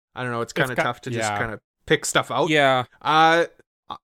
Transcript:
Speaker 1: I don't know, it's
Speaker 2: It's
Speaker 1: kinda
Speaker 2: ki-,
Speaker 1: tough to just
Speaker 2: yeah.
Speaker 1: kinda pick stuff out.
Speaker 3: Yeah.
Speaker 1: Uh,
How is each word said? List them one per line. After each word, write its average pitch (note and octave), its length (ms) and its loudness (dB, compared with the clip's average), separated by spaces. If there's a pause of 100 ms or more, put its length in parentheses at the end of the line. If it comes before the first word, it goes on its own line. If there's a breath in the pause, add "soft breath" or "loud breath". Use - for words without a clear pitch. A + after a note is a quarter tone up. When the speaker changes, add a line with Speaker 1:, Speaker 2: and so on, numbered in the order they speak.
(160)
Speaker 1:
I A#2+ 60 -10
don't B2 100 -6
know, A#2 100 -4
it's A#2 100 -8
Speaker 2:
It's - 80 -6
Speaker 1:
kinda B2+ 160 -2
Speaker 2:
ki-, E3 80 -2
Speaker 1:
tough B2 180 -4
to - 80 -10
just A2+ 220 -2
Speaker 2:
yeah. G#2 80 -2
Speaker 1:
kinda A2 200 -6 (280)
pick - 180 0
stuff - 240 -2
out. C3+ 200 0
Speaker 3:
Yeah. C#3 340 2 (180)
Speaker 1:
Uh, D#3+ 440 4 (580)